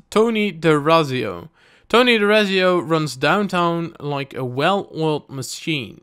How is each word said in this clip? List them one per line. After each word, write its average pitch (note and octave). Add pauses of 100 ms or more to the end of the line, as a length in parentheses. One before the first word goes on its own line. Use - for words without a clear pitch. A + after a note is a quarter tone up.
Tony G#3+
DeRazio. C#3+ (380)
Tony A#3+
DeRazio F#3+
runs D3+
downtown E3+
like C#3
a B2
well-oiled D#3
machine. C3+